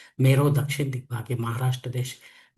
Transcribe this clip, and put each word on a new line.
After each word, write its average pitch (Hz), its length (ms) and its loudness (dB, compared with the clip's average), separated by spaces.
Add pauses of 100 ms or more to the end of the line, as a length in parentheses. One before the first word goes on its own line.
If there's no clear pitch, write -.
(180)
मेरो 135 340 6
दक्षिण 143 380 0
दिग्भागे 120 440 -6
महाराष्ट्र 120 560 -2
देश 123 280 -6 (400)